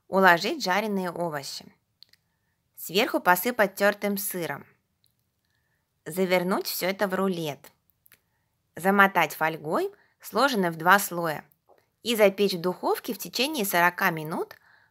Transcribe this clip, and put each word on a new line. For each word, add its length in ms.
уложить 580
жареные 460
овощи. 600
Сверху 420
посыпать 540
тертым 420
сыром. 480
Завернуть 600
все 200
это 220
в 60
рулет. 460
Замотать 600
фольгой, 580
сложенной 520
в 60
два 220
слоя, 460
и 140
запечь 380
в 80
духовке 500
в 60
течение 480
сорока 420
минут – 480